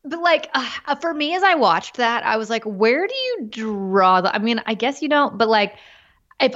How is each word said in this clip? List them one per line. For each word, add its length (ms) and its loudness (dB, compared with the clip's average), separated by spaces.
but, 160 -8
like, 320 2
uh, 420 -4
for 180 -4
me, 220 -2
as 80 0
I 120 4
watched 420 0
that, 260 -2
I 140 0
was 120 -6
like, 140 -2
"Where 420 0
do 80 -8
you 360 -6
draw 720 2
the," 120 -2
I 60 -2
mean, 260 -2
I 100 -2
guess 260 -4
you 80 -4
don't, 280 2
but, 120 2
like, 260 2
if 140 2